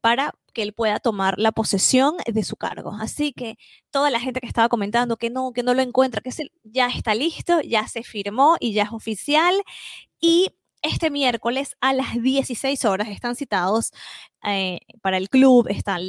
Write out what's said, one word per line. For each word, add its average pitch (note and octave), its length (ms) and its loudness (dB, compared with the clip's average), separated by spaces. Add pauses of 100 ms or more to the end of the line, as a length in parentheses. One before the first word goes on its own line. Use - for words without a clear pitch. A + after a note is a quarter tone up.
para A#3+ 320 0 (200)
que A3 100 -6
él G#3 100 -6
pueda A3 260 0
tomar G3 380 0
la A3 140 2
posesión B3+ 640 2 (100)
de G#3+ 180 -2
su - 120 -6
cargo. E3 440 -8
Así C#4+ 320 -4
que A#3 260 -12 (340)
toda C#4+ 180 2
la A#3 100 0
gente B3 200 -4
que A#3+ 80 -12
estaba A#3 220 2
comentando A#3 480 0
que A#3 120 -4
no, B3+ 220 -4
que B3 100 -4
no B3 140 2
lo C4 80 2
encuentra, B3+ 380 2
que B3+ 100 -8
se, - 200 -8 (120)
ya B3 240 0
está A#3+ 260 -2
listo, D#4+ 480 0
ya A3 260 -2
se - 140 -8
firmó A#3 580 2
y A#3 140 -2
ya G#3+ 100 2
es G#3+ 80 -4
oficial. C#4+ 600 0 (680)
Y E4+ 300 4 (340)
este D#4 260 -2
miércoles C4 720 -2
a C4+ 100 2
las A#3+ 300 -2
dieciséis C4 640 0
horas G#3 240 0
están A#3+ 260 -6
citados, G#3 560 -2 (560)
eh, F#3+ 320 -4 (220)
para F#3 160 0
el F#3 120 -2
club, C4 380 8
está G3 300 -4 (120)